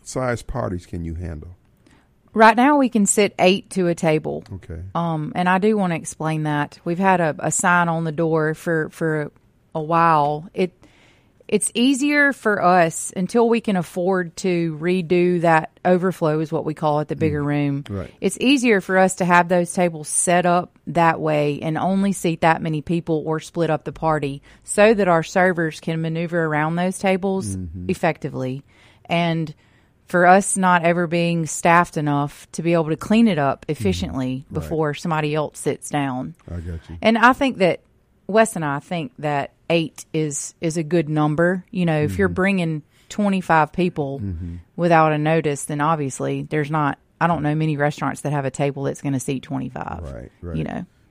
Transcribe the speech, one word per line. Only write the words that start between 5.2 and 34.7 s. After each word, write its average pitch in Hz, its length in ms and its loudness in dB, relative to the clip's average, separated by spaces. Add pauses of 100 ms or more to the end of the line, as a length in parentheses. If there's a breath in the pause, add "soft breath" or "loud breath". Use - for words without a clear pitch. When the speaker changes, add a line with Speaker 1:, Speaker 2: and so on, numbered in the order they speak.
Speaker 2:
and 180 120 0
I 185 100 4
do 214 180 2
wanna 185 200 0
explain 156 480 -6
that. 147 400 -4
We've 170 140 -2
had 190 220 4
a, 160 180 0
a - 120 -2
sign 175 380 2
on 165 160 -2
the 160 80 -4
door 156 420 0
for, 160 360 -2
for 156 400 -4 (440)
a 165 80 -4
while. 156 680 2
It, 185 200 -2 (760 soft breath)
it's - 280 -2
easier 277 580 2
for 208 280 -2
us 175 560 2
until 233 320 2
we 233 120 2
can 202 160 -2
afford 180 640 -2
to 170 420 -2
redo 175 640 2
that 160 420 2
overflow, 170 560 2
is 160 100 -6
what 160 140 -4
we 151 100 -4
call 151 260 0
it, 151 80 -6
the 151 60 -6
bigger 147 280 0
Speaker 1:
Mm. 143 40 -2
Speaker 2:
room. 143 420 0
Speaker 1:
Right. 98 220 -8 (100)
Speaker 2:
It's - 200 -2
easier 240 400 4
for 185 180 0
us 185 180 4
to 185 80 -2
have 175 240 4
those 175 240 0
tables 165 360 -2
set 175 360 0
up 175 320 0 (120)
that 165 320 2
way 147 420 0
and 156 160 -4
only 196 340 0
seat 170 280 -4
that 165 220 2
many 156 200 -4
people 165 440 -2
or 156 120 -2
split 160 320 -2
up 151 140 -2
the 151 80 -10
party 143 500 -2 (220 soft breath)
so 214 280 6
that 202 140 2
our 170 160 4
servers 175 560 0
can 165 240 -4
maneuver 165 420 -2
around 156 320 0
those 180 220 -2
tables 190 580 0
Speaker 1:
Mm-hmm. 90 340 -8
Speaker 2:
effectively. 135 760 -4 (400 soft breath)
And 165 500 -2 (520 soft breath)
for 175 200 4
us 190 300 6
not 180 260 4
ever 175 240 2
being 170 400 0
staffed 170 520 2
enough 147 540 -2
to - 100 -8
be 170 120 0
able 165 160 0
to 160 60 0
clean 226 320 2
it 175 100 0
up 139 300 -2
efficiently 139 800 -4
Speaker 1:
Mm-hmm. - 80 -16
Right. 151 80 -4
Speaker 2:
before 156 320 -2